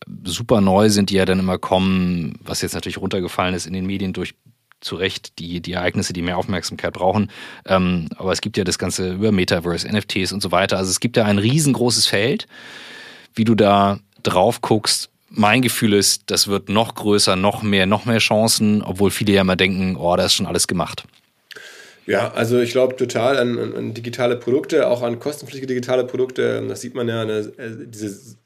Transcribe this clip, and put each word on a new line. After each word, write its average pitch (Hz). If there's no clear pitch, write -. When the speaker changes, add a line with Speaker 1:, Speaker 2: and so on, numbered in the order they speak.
Speaker 1:
super 101
neu 98
sind, 101
die 98
ja 95
dann 92
immer 92
kommen, 92
was -
jetzt 90
natürlich 87
runtergefallen 92
ist 87
in 90
den 92
Medien 95
durch, 90
zu -
Recht, -
die, 85
die 87
Ereignisse, 90
die 87
mehr 87
Aufmerksamkeit 90
brauchen. 98
Ähm, 90
aber 92
es 82
gibt 107
ja 104
das 90
Ganze 92
über 104
Metaverse, 87
N 104
F 104
Ts 92
und 98
so 90
weiter. 98
Also 95
es 92
gibt 120
ja 113
ein 104
riesengroßes 120
Feld, 117
wie 113
du 113
da 101
drauf 101
guckst. -
Mein 107
Gefühl 113
ist, 101
das 92
wird 98
noch 110
größer, 104
noch 98
mehr, 101
noch 104
mehr 117
Chancen, 107
obwohl 95
viele 104
ja 98
immer 92
denken, 92
"Oh, 87
da 92
ist 98
schon 101
alles 87
gemacht." 82
Speaker 2:
Ja, 113
also 120
ich 120
glaub 127
total 127
an, 120
an, 110
an 113
digitale 120
Produkte, 131
auch 120
an 120
kostenpflichtige 135
digitale 127
Produkte. 123
Das 110
sieht 123
man 123
ja, 113
ne, 107
äh, 117
diese 107